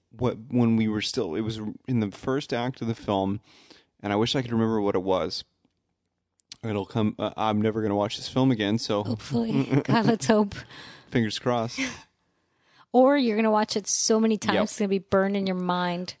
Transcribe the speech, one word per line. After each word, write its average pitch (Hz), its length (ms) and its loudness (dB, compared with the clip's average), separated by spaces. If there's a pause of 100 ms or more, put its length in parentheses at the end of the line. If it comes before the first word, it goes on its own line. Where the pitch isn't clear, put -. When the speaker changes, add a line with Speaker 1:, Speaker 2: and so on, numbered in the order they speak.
(180)
Speaker 1:
wh-, 120 180 0 (160)
when 120 240 4
we 113 120 2
were 107 140 0
still, 98 320 -4
it 95 60 -2
was 110 200 -6 (280)
in 123 120 2
the 104 100 0
first 135 420 -4
act 120 280 -4
of 117 80 -4
the 113 60 -2
film, 98 460 -2 (640)
and 101 100 -2
I 101 40 2
wish 113 200 0
I 135 60 0
could 120 100 -6
remember 113 280 2
what 101 140 0
it 95 80 2
was. 90 420 0 (1160)
It'll 104 240 -4
come, 107 320 0
uh, 101 180 -4
I'm 107 260 0
never 110 200 0
gonna 104 140 0
watch 104 200 0
this - 120 -12
film 131 220 2
again, 107 280 0
so 104 240 -2
Speaker 2:
Hopefully. 117 600 -2
Speaker 1:
<laughs> - 200 0
Speaker 2:
God, 226 220 2
let's 226 200 2
hope. 208 280 2 (560)
Speaker 1:
Fingers 110 280 0
crossed. 120 460 -2
Speaker 2:
<laughs> 254 60 -6 (1000)
Or 262 240 6
you're 240 200 2
gonna 220 160 2
watch 214 240 0
it 196 100 -4
so - 320 2
many 220 180 2
times, 202 180 0
Speaker 1:
Yep. 196 100 4
Speaker 2:
it's - 160 -6
gonna 208 80 0
be 196 100 2
burned 196 380 2
in 196 100 -2
your 190 80 -2
mind. 180 680 -2